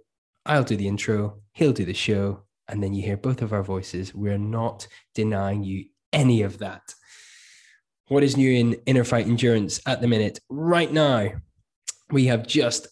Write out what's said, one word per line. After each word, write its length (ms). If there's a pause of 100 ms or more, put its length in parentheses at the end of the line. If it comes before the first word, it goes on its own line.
(460)
I'll 160
do 140
the 100
intro, 540 (140)
he'll 180
do 120
the 80
show, 520 (240)
and 120
then 140
you 80
hear 140
both 260
of 100
our 120
voices. 500
We're 240
not 480 (300)
denying 480
you 220 (260)
any 300
of 160
that. 360 (1120)
What 160
is 140
new 160
in 220 (120)
Inner 160
Fight 240
Endurance 600
at 140
the 60
minute? 320 (100)
Right 440
now, 380 (840)
we 140
have 200
just 460